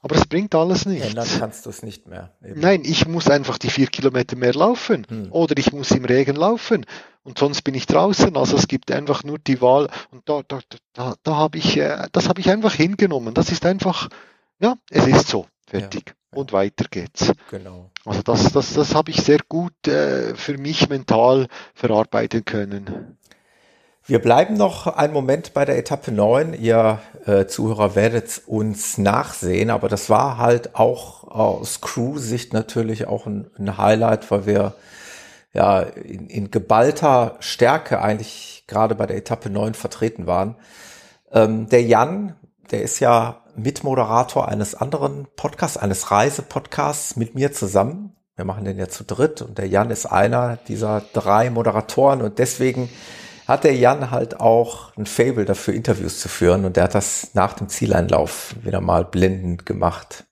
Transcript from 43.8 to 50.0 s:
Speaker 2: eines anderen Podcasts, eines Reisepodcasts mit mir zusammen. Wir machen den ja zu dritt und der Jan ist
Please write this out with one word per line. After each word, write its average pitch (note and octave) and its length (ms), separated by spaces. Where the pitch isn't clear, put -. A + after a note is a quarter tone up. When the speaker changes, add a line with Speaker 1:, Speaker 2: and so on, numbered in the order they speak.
Speaker 2:
eines G#2 260
anderen C#3 600
Podcasts, - 420
eines G2 320
Reisepodcasts C#3+ 1080
mit A2+ 200
mir C#3 160
zusammen. A#2 640
Wir G2 100
machen G2 200
den G2 140
ja F#2+ 80
zu - 160
dritt C#3+ 400
und G#2+ 160
der G2 80
Jan G2+ 240
ist - 160